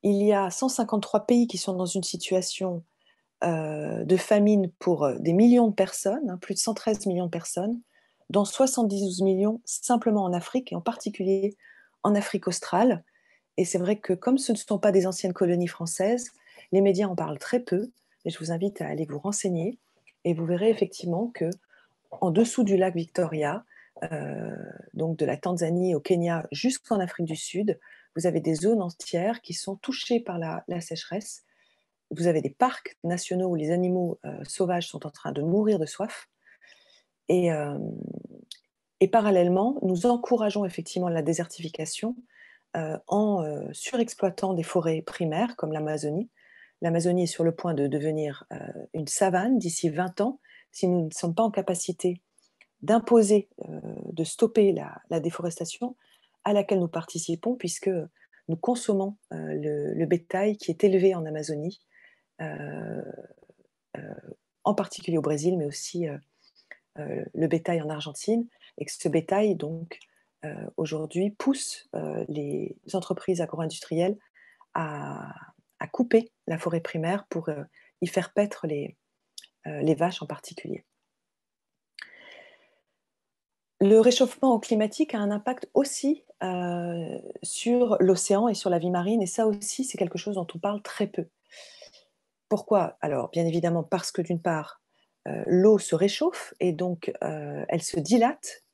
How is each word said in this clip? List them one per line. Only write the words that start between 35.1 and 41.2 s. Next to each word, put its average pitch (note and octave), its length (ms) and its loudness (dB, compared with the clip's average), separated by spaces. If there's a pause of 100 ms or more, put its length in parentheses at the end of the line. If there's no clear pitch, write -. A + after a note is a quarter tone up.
train - 200 -10
de C#3+ 100 -4
mourir G3+ 380 2
de D#3+ 60 0
soif. - 420 -10 (1000)
Et, F3 260 4
euh, D3 240 -4 (1200)
et F#3+ 80 6
parallèlement, F#3+ 760 4
nous F#3 220 0
encourageons A3+ 600 2
effectivement F3+ 440 -4
la E3 120 0